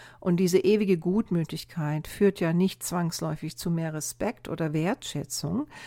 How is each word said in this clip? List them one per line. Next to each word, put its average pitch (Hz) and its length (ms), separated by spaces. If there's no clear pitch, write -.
Und 175 200
diese 185 200
ewige 196 400
Gutmütigkeit 160 1080
führt 196 320
ja 165 120
nicht 185 300
zwangsläufig 165 760
zu - 140
mehr 165 240
Respekt - 540
oder 156 240
Wertschätzung, 165 960